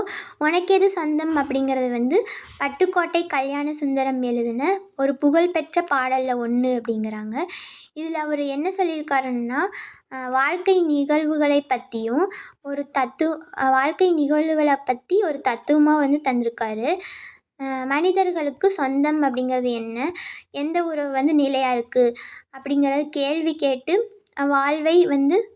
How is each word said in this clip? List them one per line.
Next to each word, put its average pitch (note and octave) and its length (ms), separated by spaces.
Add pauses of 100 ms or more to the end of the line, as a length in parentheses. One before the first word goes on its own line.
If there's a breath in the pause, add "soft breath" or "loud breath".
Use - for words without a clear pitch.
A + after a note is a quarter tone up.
(380 loud breath)
"உனக்கெது F4+ 520
சொந்தம்?" D#4 460
அப்படிங்கிறது C4+ 540
வந்து B3 260 (380 loud breath)
பட்டுக்கோட்டை F4 720
கல்யாண C#4+ 460
சுந்தரம் C4+ 500
எழுதின A#3+ 400 (340)
ஒரு C4+ 200
புகழ்பெற்ற E4 680
பாடல்ல C4 540
ஒண்ணு A#3+ 360
அப்படிங்கிறாங்க. A3 640 (580 loud breath)
இதுல D#4+ 200
அவரு D4+ 320
என்ன C#4+ 240
சொல்லியிருக்காருன்னா, C#4 880 (500 loud breath)
அஹ், B3+ 200
வாழ்க்கை F4 520
நிகழ்வுகளை D4 840
பத்தியும் B3 560 (380 loud breath)
ஒரு C#4+ 280
தத்து-, C#4+ 480 (180)
அஹ், C4+ 140
வாழ்க்கை D#4 420
நிகழ்வுகளை D4+ 720
பத்தி F4 380
ஒரு D4 180
தத்துவமா D4 560
வந்து C#4+ 240
தந்திருக்காரு. A#3 680 (680 loud breath)
அஹ், C4 280
மனிதர்களுக்கு F4 840
சொந்தம் D4 520
அப்படிங்கிறது B3+ 500
என்ன, A3+ 260 (520 loud breath)
எந்த D#4+ 340
உறவு D4 260
வந்து C4+ 240
நிலையா C4+ 380
இருக்கு A#3+ 320 (480 loud breath)
அப்படிங்கிறத C#4 560
கேள்வி D4+ 460
கேட்டு, C#4 420 (400)
அஹ், C#4 120
வாழ்வை D4+ 580
வந்து C#4+ 320 (180)